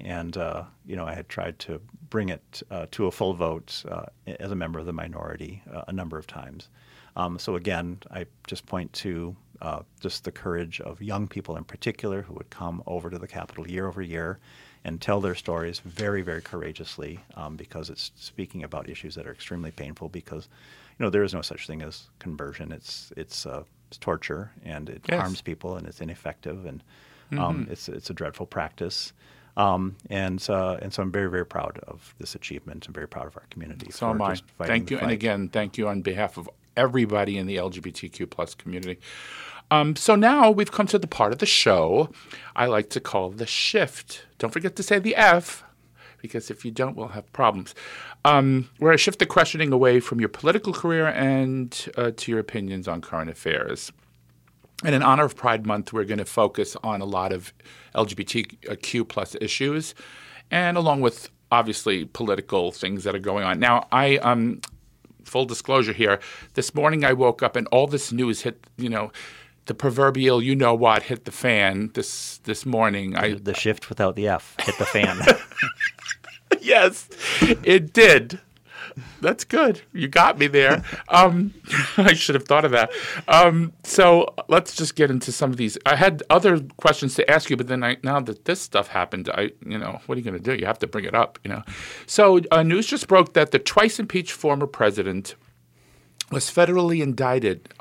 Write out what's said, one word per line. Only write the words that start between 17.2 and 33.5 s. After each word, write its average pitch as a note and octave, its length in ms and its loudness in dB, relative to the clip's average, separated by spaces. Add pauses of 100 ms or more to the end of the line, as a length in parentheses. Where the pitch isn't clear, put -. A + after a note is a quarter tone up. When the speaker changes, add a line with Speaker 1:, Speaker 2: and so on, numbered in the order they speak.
Speaker 1:
um, D#2 220 -14
because D#2 340 -16
it's - 240 -14
speaking - 480 -16
about D2+ 260 -14
issues D#2 280 -16
that D#2 100 -16
are - 60 -18
extremely E2+ 400 -14
painful D#2 360 -16
because, E2+ 400 -16 (500)
you A#2+ 60 -8
know, G#2 60 -2
there G2+ 140 2
is F#2 100 -8
no E2 80 -8
such - 240 -14
thing D#2 160 -12
as D#2 220 -18 (160)
conversion. D2+ 520 -14
It's, - 460 -18
it's, - 260 -14
uh, C#2 200 -14 (240)
it's - 100 -20
torture, E2+ 520 -8 (140)
and D#2 240 -14
it - 200 -18
Speaker 2:
Yes. F3 120 -2
Speaker 1:
harms F#2 220 -8
people, F2 340 -12
and E2 100 -14
it's E2 140 -18
ineffective, E2 640 -14
and, D2+ 180 -16 (500)
um, C#3+ 60 -8 (260)
Speaker 2:
Mm-hmm. - 80 -14
Speaker 1:
it's, - 180 -16
it's - 180 -14
a F2+ 60 -12
dreadful E2+ 320 -12
practice. - 640 -10 (440)
Um, F#2+ 400 -2 (120)
and, F#2+ 400 -6
uh, F#2 320 -2
and G2 140 -14
so - 80 -6
I'm F#2+ 80 -4
very, G2 180 -4
very F2+ 160 -4
proud - 440 -10
of - 300 -20
this - 180 -16
achievement. - 500 -16
I'm - 80 -20
very D2+ 140 -14
proud - 180 -12
of D#2 100 -18
our - 140 -20